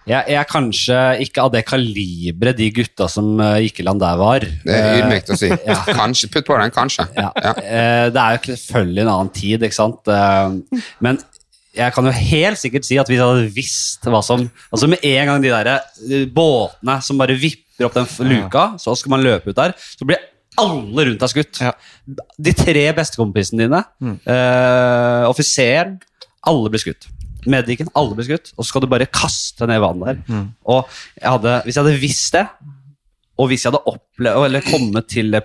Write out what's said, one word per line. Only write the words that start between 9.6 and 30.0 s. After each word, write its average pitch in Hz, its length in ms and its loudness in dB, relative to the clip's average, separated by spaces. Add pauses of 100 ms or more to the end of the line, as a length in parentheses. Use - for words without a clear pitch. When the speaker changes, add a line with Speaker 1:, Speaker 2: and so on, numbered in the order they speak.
Speaker 1:
ikke 104 160 -4
sant? 110 260 0
Eh, 98 760 0 (180)
men 127 240 0 (500)
jeg 123 220 0
kan 127 100 2
jo 135 60 4
helt 160 480 2
sikkert 135 260 -4
si 135 140 2
at 123 100 2
hvis 131 80 2
jeg 123 80 4
hadde 123 300 4
visst - 500 -8
hva 117 160 2
som, 123 220 0 (300)
altså 117 180 2
med 180 100 2
en 139 240 2
gang 143 160 0
de 131 80 2
der, 117 220 2
eh, 135 580 -4
båtene 131 720 0
som 139 160 -4
bare 131 220 2
vipper 139 480 -4
opp - 80 -2
den 123 100 2
f-, - 140 -14
Speaker 3:
Ja. 131 80 0 (160)
Speaker 1:
luka, 131 220 2 (120)
så 117 220 -4
skal 139 160 -10
man 135 80 2
løpe 110 260 2
ut 98 60 -6
der, 165 180 2
så - 320 -14
blir 160 140 2 (380)
alle 147 500 0
rundt 113 160 0
deg 127 80 0
skutt. - 320 -4
Speaker 3:
Ja. 123 80 0 (640)
Speaker 1:
De 160 160 2
tre 151 400 4
bestekompisene 113 720 -2
dine, 151 220 2 (180)
Speaker 3:
Mm. 110 240 -6
Speaker 1:
eh, 123 1000 2
offiseren, 147 680 0 (480)
alle 127 240 2
blir 110 140 -4
skutt. - 240 -10 (380)
Medicen, 127 480 0
alle 117 220 0
blir 117 120 -6
skutt, 156 280 -6
og - 80 -8
så - 80 -6
skal 131 140 0
du - 20 -4
bare 123 240 2
kaste - 560 -4
ned 117 80 2
i 107 80 4
vannet 90 240 -2